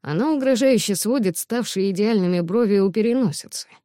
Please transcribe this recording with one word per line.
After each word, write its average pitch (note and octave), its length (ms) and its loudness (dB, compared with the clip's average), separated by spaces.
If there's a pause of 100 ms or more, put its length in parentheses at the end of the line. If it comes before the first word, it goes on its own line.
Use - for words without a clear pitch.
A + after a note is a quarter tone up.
Она G3+ 300 -2
угрожающе C4 640 2
сводит G#3 420 -2
ставшие G3 520 -4
идеальными F#3 500 0
брови G3+ 380 0
у F#3+ 140 2
переносицы. A3+ 760 -2 (160)